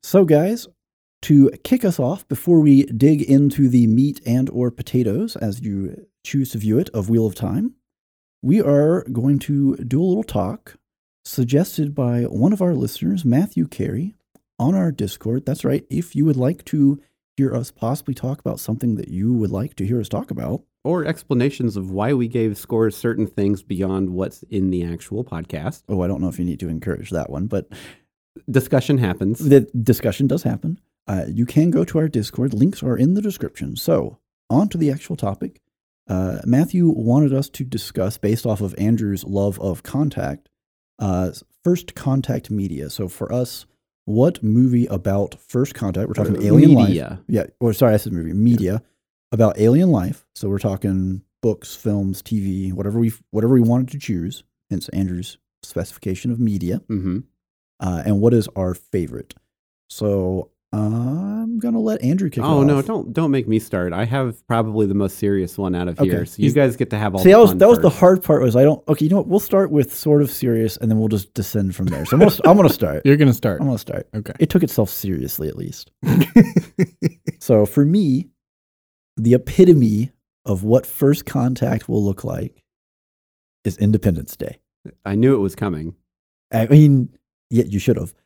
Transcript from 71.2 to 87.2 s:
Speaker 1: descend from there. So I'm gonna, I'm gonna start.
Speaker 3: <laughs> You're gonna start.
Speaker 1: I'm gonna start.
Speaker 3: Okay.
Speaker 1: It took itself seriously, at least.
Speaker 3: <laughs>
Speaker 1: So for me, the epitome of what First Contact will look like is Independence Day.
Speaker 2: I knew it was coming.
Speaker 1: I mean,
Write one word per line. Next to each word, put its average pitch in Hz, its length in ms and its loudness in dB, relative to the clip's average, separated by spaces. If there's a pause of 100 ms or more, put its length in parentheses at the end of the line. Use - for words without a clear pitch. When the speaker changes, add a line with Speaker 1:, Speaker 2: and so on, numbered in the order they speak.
Speaker 1:
descend 98 400 -4
from 95 120 -4
there. 78 180 -4
So - 120 2
I'm 160 40 6
gonna, 208 240 6
I'm 175 120 8
gonna 180 120 6
start. 78 340 -2
Speaker 3:
<laughs> - 40 2
You're 139 100 6
gonna 143 160 6
start. 107 280 -2
Speaker 1:
I'm 139 80 -2
gonna 117 100 -2
start. - 360 -10
Speaker 3:
Okay. 107 240 -10
Speaker 1:
It - 120 2
took 90 120 2
itself 113 280 -2
seriously, 78 580 -6
at - 80 -10
least. - 340 -14 (120)
Speaker 3:
<laughs> - 340 2 (1040)
Speaker 1:
So 107 260 4
for 143 180 2
me, 156 440 2 (880)
the 117 180 4
epitome 127 760 4 (340)
of 101 200 -2
what 113 220 2
First 143 400 0
Contact 123 640 -2
will 110 160 0
look 98 200 -4
like - 380 -8 (1000)
is 95 140 -4
Independence 104 580 0
Day. - 220 -10 (460)
Speaker 2:
I 98 100 -6
knew 127 200 4
it 120 60 0
was 98 140 -2
coming. 82 400 -6 (580)
Speaker 1:
I 113 140 0
mean, 139 440 6 (400)